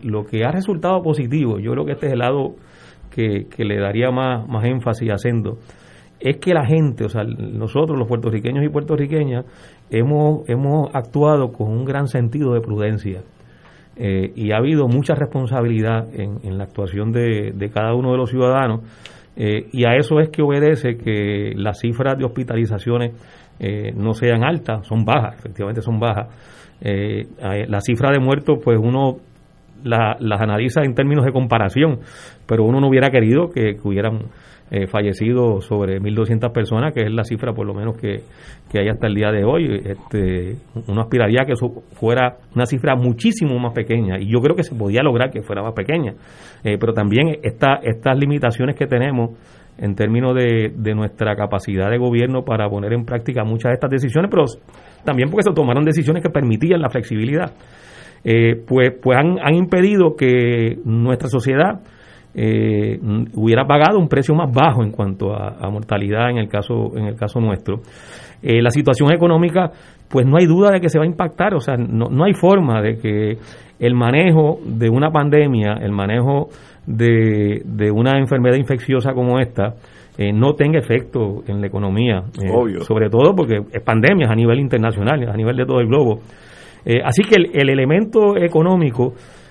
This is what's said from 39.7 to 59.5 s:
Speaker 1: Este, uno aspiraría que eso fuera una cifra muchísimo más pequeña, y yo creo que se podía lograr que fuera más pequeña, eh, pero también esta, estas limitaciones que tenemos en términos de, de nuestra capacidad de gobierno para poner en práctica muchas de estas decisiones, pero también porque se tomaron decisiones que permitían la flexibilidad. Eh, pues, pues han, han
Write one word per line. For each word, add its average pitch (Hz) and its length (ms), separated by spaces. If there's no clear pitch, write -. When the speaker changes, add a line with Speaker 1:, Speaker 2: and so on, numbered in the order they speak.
Speaker 1:
Este, 95 720
uno 104 140
aspiraría 117 460
que 143 60
eso - 160
fuera 123 420
una 123 120
cifra 135 280
muchísimo 127 640
más 120 140
pequeña, 113 460
y 98 120
yo 117 100
creo 151 140
que 180 80
se 147 120
podía 110 280
lograr 127 280
que 110 100
fuera 101 220
más 110 100
pequeña, 113 400
eh, 104 160
pero 110 140
también 113 500
esta, 135 400
estas 123 360
limitaciones 139 580
que 139 100
tenemos 123 440
en 104 160
términos 117 400
de, 117 420
de 107 180
nuestra 107 400
capacidad 98 540
de 117 80
gobierno 123 480
para 107 240
poner 101 240
en 117 140
práctica 120 380
muchas 110 260
de 127 40
estas 131 160
decisiones, 135 400
pero 170 140
también 135 280
porque 202 140
se 196 100
tomaron 139 300
decisiones 160 380
que - 80
permitían 147 520
la - 80
flexibilidad. 123 600
Eh, 117 320
pues, 127 260
pues 127 160
han, 170 220
han 147 140